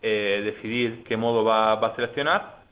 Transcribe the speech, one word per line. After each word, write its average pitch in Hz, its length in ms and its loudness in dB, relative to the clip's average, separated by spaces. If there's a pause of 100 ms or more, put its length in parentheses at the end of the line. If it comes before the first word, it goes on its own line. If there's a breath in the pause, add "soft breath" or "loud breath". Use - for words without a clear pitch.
eh, 104 420 0
decidir 113 600 -4
qué 117 120 -4
modo 117 280 2
va, 110 320 4
va 110 120 0
a 110 60 -6
seleccionar 143 760 -4